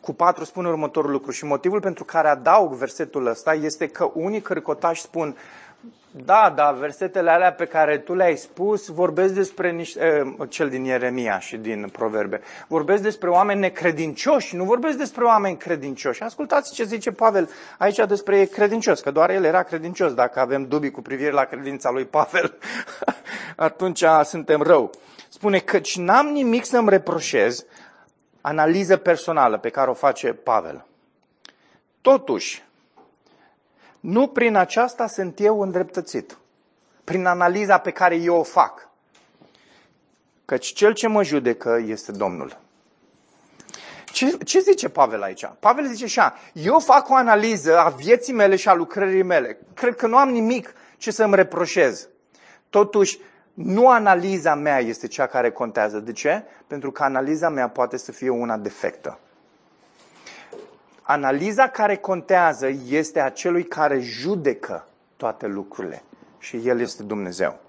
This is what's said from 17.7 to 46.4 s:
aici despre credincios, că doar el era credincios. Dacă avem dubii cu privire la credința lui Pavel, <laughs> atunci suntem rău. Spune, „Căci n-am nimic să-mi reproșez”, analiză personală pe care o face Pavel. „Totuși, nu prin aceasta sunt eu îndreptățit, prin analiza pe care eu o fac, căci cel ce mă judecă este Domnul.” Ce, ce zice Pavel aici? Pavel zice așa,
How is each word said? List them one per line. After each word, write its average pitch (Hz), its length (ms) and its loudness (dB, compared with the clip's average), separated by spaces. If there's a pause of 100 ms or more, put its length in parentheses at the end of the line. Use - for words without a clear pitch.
aici 202 300 2
despre 196 360 2
credincios, 208 560 0
că 143 100 -4
doar 156 200 4
el 190 140 0
era 170 180 2
credincios. 165 520 -4
Dacă 123 260 0
avem 135 280 -2
dubii 143 220 -2
cu 127 120 -16
privire 131 280 -4
la 139 140 2
credința 135 460 -6
lui 131 140 -4
Pavel, 151 540 -2 (520)
<laughs> - 460 -14
atunci 170 480 -2 (180)
suntem 151 400 0
rău. 147 280 4 (380)
Spune, 202 300 -2
„Căci - 380 -2
n-am 196 300 4
nimic 247 380 0
să-mi 233 240 2
reproșez”, 147 800 0 (760)
analiză 165 540 2
personală 156 600 2
pe 117 100 -6
care 131 220 0
o 123 40 -2
face 131 380 0
Pavel. 95 520 -4 (1160)
„Totuși, - 640 0 (1400)
nu 226 280 0
prin 240 280 2
aceasta 226 500 0
sunt 190 340 -8
eu 208 200 2
îndreptățit, 180 800 -6 (640)
prin 185 220 -4
analiza 180 520 2
pe 180 120 -2
care 175 260 2
eu 170 200 0
o 165 60 2
fac, - 460 0 (1600)
căci - 220 -6
cel 214 260 2
ce 220 140 -4
mă 214 160 2
judecă 120 640 0
este 107 260 -10
Domnul.” 87 480 -6 (1400)
Ce, 277 400 -2
ce - 140 2
zice 381 300 2
Pavel 110 340 2
aici? 98 280 -10 (100)
Pavel 262 260 2
zice 240 180 -8
așa, 202 300 2 (180)